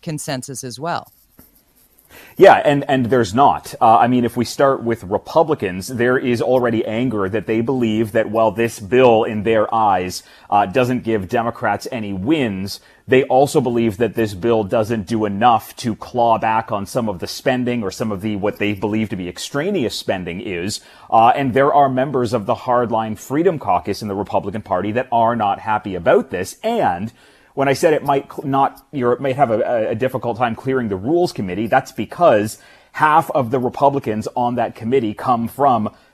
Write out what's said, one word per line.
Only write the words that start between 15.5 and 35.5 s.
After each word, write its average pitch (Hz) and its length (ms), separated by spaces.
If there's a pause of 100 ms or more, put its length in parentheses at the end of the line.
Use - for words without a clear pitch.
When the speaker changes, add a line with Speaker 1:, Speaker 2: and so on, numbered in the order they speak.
Speaker 2:
to 117 180
claw 117 420
back 110 320
on 101 160
some 117 220
of 92 120
the 98 80
spending 123 540
or 95 100
some 110 200
of 95 100
the, 107 140
what 101 220
they 104 160
believe 107 340
to - 80
be 90 140
extraneous 147 640
spending 92 460
is. 92 400 (280)
Uh, 113 200
and 139 240
there 139 200
are 143 140
members 127 460
of 107 120
the 117 100
hardline 113 600
Freedom 160 400
Caucus 95 440
in 107 80
the 98 60
Republican 98 480
Party 95 280
that 123 220
are 117 220
not 101 240
happy 107 360
about 131 340
this. 92 320
And 113 520 (400)
when 139 140
I 135 60
said 160 200
it 139 80
might 139 300
cl-, - 160
not, 139 460
you're, 123 180
it 123 80
might 139 160
have 123 160
a, 107 380
a 113 60
difficult 120 420
time 117 180
clearing 131 320
the 98 80
Rules 160 380
Committee, 101 340
that's 131 240
because 110 640 (360)
half 156 380
of 127 200
the 131 80
Republicans 123 800
on 120 180
that 117 180
committee 113 400
come 117 360
from 120 440 (200)